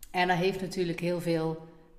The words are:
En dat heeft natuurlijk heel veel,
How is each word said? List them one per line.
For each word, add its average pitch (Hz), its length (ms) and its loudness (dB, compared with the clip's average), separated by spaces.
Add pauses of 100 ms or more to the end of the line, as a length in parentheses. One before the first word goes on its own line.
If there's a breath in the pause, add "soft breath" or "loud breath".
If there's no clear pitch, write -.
(100)
En 180 180 2
dat 180 80 4
heeft 190 240 2
natuurlijk 170 400 -2
heel 175 200 0
veel, 160 480 0 (300)